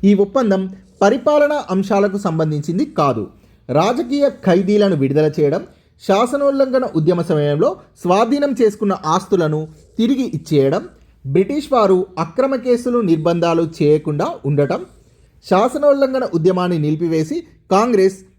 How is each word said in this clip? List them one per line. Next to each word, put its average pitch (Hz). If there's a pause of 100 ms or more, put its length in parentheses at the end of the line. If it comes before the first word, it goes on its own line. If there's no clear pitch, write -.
ఈ 202
ఒప్పందం 196 (320)
పరిపాలనా 294
అంశాలకు 196
సంబంధించింది 160
కాదు. 120 (400)
రాజకీయ 247
ఖైదీలను 196
విడుదల 143
చేయడం, 151 (420)
శాసనోల్లంఘన 262 (120)
ఉద్యమ 170
సమయంలో 160 (240)
స్వాధీనం 233
చేసుకున్న 202
ఆస్తులను 156 (300)
తిరిగి 247
ఇచ్చేయడం, 151 (380)
బ్రిటిష్ 202
వారు 190 (120)
అక్రమ 262
కేసులు, 240
నిర్బంధాలు 170 (140)
చేయకుండా 151 (120)
ఉండటం, 143 (640)
శాసనోల్లంఘన 262 (100)
ఉద్యమాన్ని 180
నిలిపివేసి 160 (260)
కాంగ్రెస్ 190 (220)